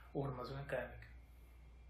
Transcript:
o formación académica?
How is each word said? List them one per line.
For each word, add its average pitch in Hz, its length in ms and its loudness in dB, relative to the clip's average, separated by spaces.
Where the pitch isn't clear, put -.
o 143 120 6
formación 131 340 2
académica? 127 480 2